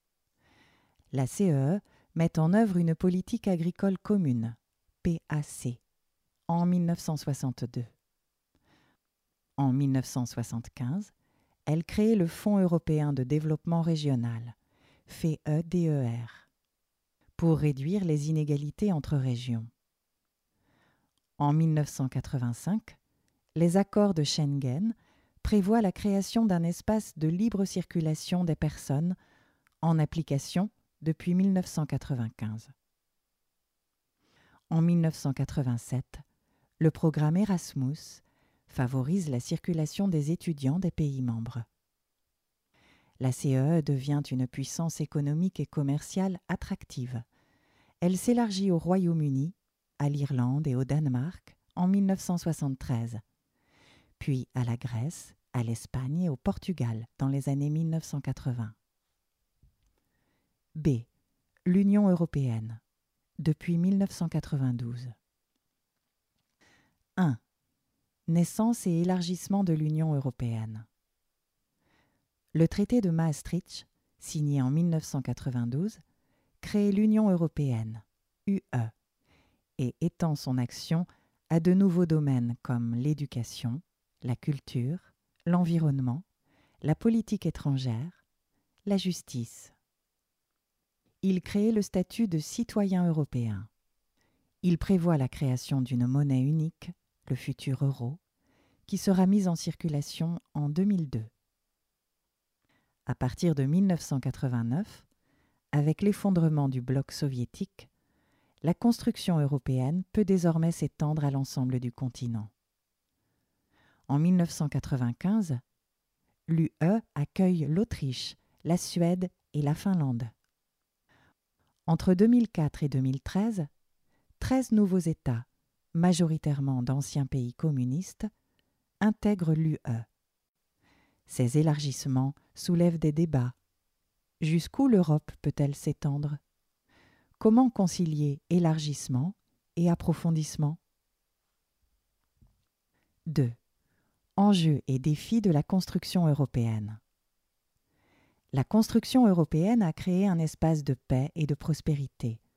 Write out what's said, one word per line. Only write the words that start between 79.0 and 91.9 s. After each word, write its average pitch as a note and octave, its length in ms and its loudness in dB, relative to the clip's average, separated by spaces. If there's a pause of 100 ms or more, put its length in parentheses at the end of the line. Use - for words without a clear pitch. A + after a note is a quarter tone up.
et B2 220 -4
étend E3 360 -2
son C3 220 -2
action E3 480 -2 (440)
à E3 100 4
de F3 140 4
nouveaux F#3 320 4
domaines C#3 560 2
comme A#2+ 340 -2
l'éducation, C3 840 -4 (400)
la A#2+ 160 -4
culture, C#3 640 -6 (460)
l'environnement, D#3+ 800 2 (580)
la D3+ 140 0
politique A3+ 500 0
étrangère, C3+ 800 -4 (600)
la G3+ 120 2
justice. - 760 -6 (1500)
Il F#3 200 2
crée G#3 300 0
le G#3+ 100 2
statut G3 480 -2